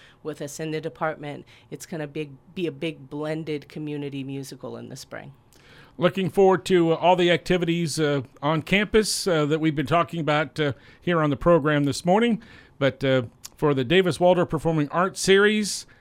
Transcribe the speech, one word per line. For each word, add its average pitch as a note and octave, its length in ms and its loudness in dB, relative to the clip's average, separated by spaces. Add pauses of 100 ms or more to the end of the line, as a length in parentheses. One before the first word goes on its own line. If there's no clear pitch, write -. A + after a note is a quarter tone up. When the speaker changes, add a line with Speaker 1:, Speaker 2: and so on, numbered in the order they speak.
(240)
Speaker 1:
with D#3 180 -12
us C#3+ 180 -12
in D#3+ 120 -8
the D#3 100 -6
department, D#3 640 -8 (240)
it's D3 160 -14
gonna D3+ 220 -8
big, D3 240 -10 (240)
be F#3 100 -4
a D3+ 60 -4
big C#3+ 360 -10
blended D3+ 640 -8
community C#3+ 540 -10
musical C3 540 -12
in A2+ 120 -16
the B2+ 60 -16
spring. B2 360 -16 (640)
Speaker 2:
Looking F3 360 0
forward F#3+ 340 4
to, E3+ 280 2
uh, - 20 0
all E3+ 200 4
the F3 140 4
activities, E3+ 680 0
uh, C#3+ 220 0 (200)
on D3+ 220 0
campus, G#3 640 0
uh, D#3 180 2
that D3+ 140 0
we've D#3 160 0
been D3 100 -2
talking E3 340 0
about, D3+ 400 -2
uh, C#3+ 140 0 (260)
here E3+ 220 0
on D3+ 80 2
the C#3 80 0
program D3+ 460 4
this C#3 200 -2
morning. G#3+ 380 2 (380)
But, C3+ 240 0
uh, C3 200 2 (320)
for D3 200 0
the C3 80 0
Davis F3 360 2
Waldorf F3 300 4
Performing D#3 400 0
Arts F3 320 -2
Series, G#3 640 2 (160)